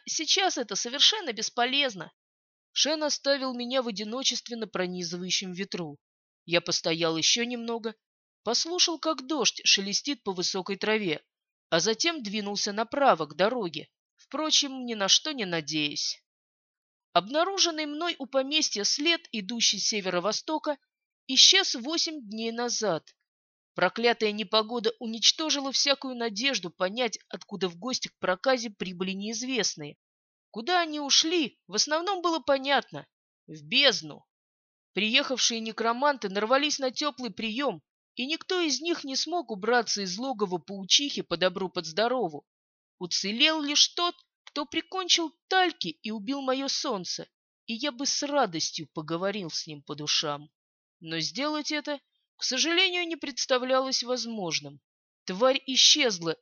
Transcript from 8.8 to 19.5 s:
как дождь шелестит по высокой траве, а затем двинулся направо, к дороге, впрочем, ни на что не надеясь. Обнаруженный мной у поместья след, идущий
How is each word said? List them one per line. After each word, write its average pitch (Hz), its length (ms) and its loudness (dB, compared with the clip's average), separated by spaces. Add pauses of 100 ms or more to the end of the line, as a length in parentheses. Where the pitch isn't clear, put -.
как 269 260 -2
дождь 262 380 -2
шелестит 202 600 0
по 196 100 -4
высокой 185 420 -4
траве, 202 480 0 (460)
а 165 100 4
затем 226 420 0
двинулся 202 520 -4
направо, 226 540 4
к 147 100 -14
дороге, 185 500 0 (300)
впрочем, 285 680 -2
ни 233 80 -4
на 202 140 0
что - 240 2
не 247 140 -2
надеясь. 156 760 -2 (920)
Обнаруженный 311 720 2
мной 302 340 -4
у 269 60 -8
поместья 269 580 0
след, 330 480 2
идущий 214 480 0